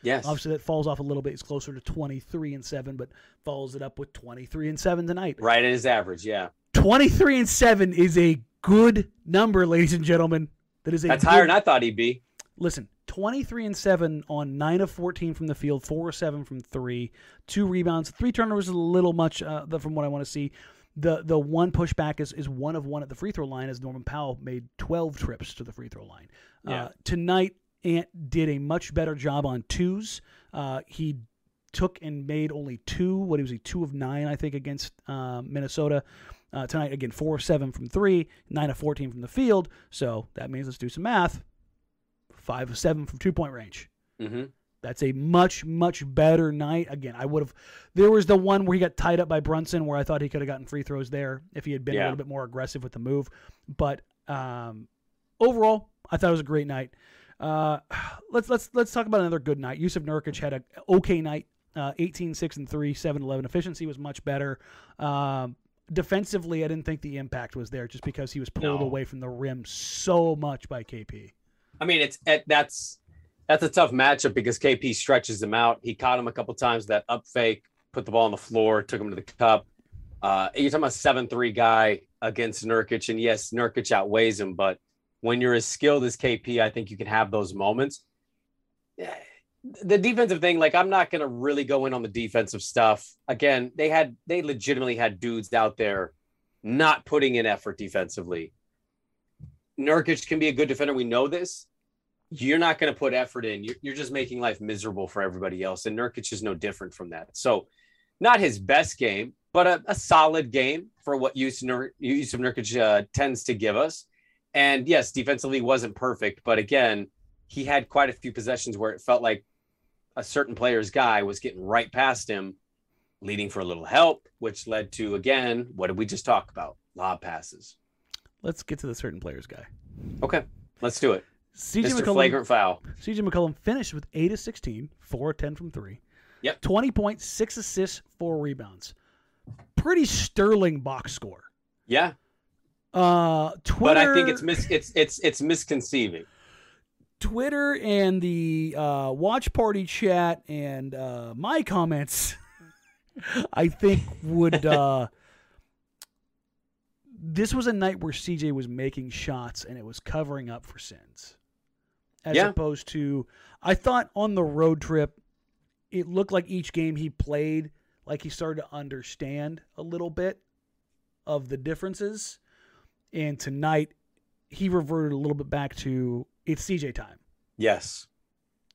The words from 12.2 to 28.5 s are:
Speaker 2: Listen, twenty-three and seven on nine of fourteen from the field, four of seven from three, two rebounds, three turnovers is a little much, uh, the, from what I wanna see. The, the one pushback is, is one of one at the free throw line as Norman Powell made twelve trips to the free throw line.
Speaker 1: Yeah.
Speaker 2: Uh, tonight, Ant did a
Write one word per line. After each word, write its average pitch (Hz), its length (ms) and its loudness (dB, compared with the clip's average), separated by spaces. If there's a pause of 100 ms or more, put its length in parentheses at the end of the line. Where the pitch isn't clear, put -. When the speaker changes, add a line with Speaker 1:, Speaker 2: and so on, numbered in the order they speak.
Speaker 2:
Listen, 160 300 -4 (200)
twenty-three 233 580 -4
and 202 100 -4
seven 165 520 2
on 147 300 -6
nine 160 240 2
of 190 100 0
fourteen 175 420 -6
from 160 140 -8
the 147 80 -4
field, 143 300 -4
four 165 240 -4
of 151 60 -8
seven 147 280 -4
from 131 160 -14
three, 123 520 -8 (360)
two 202 180 0
rebounds, 175 460 0
three 247 200 -2
turnovers 214 340 0
is 185 80 -4
a 180 40 -2
little 175 360 4
much, 165 280 0
uh, 151 260 -8
the, 160 120 -4
from 151 160 -6
what 151 100 -2
I - 40 -2
wanna 143 160 -6
see. 143 260 -6 (460)
The, 160 260 0
the 160 160 2
one 160 320 2
pushback 160 480 0
is, 147 140 -6
is 147 140 -8
one 135 280 -6
of 147 100 -8
one 147 180 -6
at 135 60 -14
the 127 60 -16
free 202 160 -6
throw 160 160 -6
line 131 220 -8
as 127 120 -12
Norman 131 220 -12
Powell 135 380 -6
made 127 240 -10 (120)
twelve 165 400 -4
trips - 380 -8
to - 80 -14
the 117 80 -16
free 120 160 -16
throw - 180 -18
line. - 220 -20 (400)
Speaker 1:
Yeah. 127 180 -6
Speaker 2:
Uh, - 40 -12 (140)
tonight, 185 520 0 (280)
Ant 170 240 0 (220)
did 156 200 2
a 143 100 -2